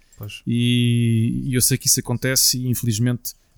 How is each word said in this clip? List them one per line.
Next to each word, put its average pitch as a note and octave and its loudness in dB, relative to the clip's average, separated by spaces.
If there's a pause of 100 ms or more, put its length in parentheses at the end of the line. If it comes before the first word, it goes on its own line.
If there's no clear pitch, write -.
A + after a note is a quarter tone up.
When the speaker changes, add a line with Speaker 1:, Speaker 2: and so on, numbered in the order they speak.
(160)
Speaker 1:
Pois. - -16
Speaker 2:
E, A#2+ 2
e C3+ -4
eu B2 0
sei B2+ 2
que - -4
isso - 2
acontece B2+ 0
e B2+ -4
infelizmente A#2+ -2 (240)